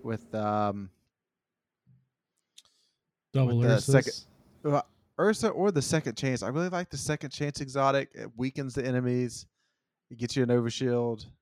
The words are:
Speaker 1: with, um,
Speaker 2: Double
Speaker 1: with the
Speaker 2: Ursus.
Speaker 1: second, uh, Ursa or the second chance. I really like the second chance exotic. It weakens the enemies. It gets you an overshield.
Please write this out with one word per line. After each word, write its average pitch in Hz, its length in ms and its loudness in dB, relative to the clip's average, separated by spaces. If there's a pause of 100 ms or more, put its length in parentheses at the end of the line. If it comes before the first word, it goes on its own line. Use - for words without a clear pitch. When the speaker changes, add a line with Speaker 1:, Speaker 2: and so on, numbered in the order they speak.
Speaker 1:
with, 113 320 -6
um, 104 540 0 (2500)
Speaker 2:
Double 123 240 4
Speaker 1:
with 120 100 4
the 113 80 6
Speaker 2:
Ursus. 131 500 2 (400)
Speaker 1:
second, 147 80 2
uh, 143 80 2 (380)
Ursa 214 300 2
or 190 220 0
the 151 100 2
second 151 360 -2
chance. 127 260 -2
I 98 60 -2
really 165 200 -2
like 180 200 -4
the 143 80 -10
second 147 340 -6
chance 147 300 -6
exotic. 135 520 0
It 107 220 -12
weakens 131 400 -4
the 135 100 -2
enemies. 123 600 0 (640)
It 123 80 -18
gets 120 180 -4
you 135 80 2
an 117 60 0
overshield. 120 760 0 (160)